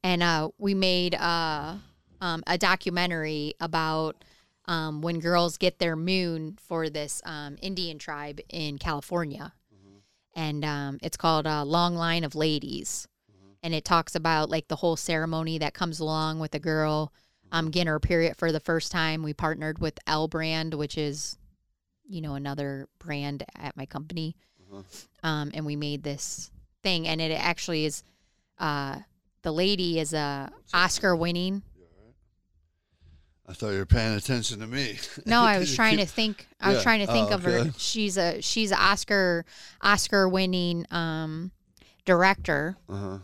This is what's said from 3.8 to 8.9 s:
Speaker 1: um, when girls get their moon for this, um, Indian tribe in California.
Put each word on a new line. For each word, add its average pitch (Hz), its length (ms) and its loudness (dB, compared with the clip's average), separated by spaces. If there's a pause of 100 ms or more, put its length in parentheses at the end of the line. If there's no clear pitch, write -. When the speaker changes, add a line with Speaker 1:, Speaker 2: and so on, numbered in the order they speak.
Speaker 1:
um, 156 360 -4
when 170 180 -2
girls 170 380 2
get 180 200 2
their 170 160 0
moon 170 680 0
for 160 260 -4
this, 151 380 -6
um, 147 340 -10
Indian 180 380 -6
tribe 147 500 -8
in 151 300 -6
California. 156 760 -4 (220)